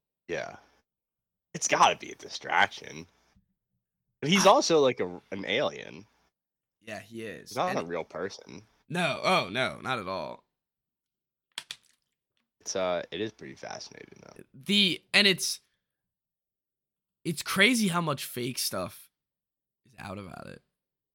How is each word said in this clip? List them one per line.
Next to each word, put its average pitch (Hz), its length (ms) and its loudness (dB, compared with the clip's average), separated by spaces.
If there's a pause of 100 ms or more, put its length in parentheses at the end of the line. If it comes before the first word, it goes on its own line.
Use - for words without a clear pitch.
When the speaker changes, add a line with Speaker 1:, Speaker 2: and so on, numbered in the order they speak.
(280)
Speaker 1:
Yeah. - 280 -6 (1000)
It's - 140 -2
gotta 110 280 6
be - 140 -14
a - 40 -14
distraction. - 920 -2 (1160)
But 139 80 0
he's 185 160 6
Speaker 2:
I 190 40 12
Speaker 1:
also, 190 300 8
like, 127 200 4
a, 90 200 -6 (120)
an 98 120 -6
alien. 98 600 -4 (800)
Speaker 2:
Yeah, 104 140 -12
he 110 220 -14
is. 92 280 -12
Speaker 1:
He's 104 60 -12
not 175 140 0
Speaker 2:
And 160 100 -2
Speaker 1:
a 85 40 -4
real 85 200 -4
person. 90 580 -10 (260)
Speaker 2:
No, 156 340 -2
oh, 143 280 2
no, 110 320 -2
not 127 160 -2
at 95 100 -6
all. 80 360 -8 (2250)
Speaker 1:
It's, - 160 -8
uh, 90 340 0
it 85 100 -6
is 110 120 -4
pretty 67 240 -18
fascinating, - 680 -16
though. 50 180 -20 (240)
Speaker 2:
The, 196 360 2 (100)
and 202 140 6
it's, - 340 0 (1600)
it's 170 180 -4
crazy 214 460 4
how 175 120 0
much 151 240 -2
fake 123 340 -6
stuff - 500 -4 (800)
is - 120 -20
out 104 200 -10
about - 280 -14
it. 50 160 -16 (520)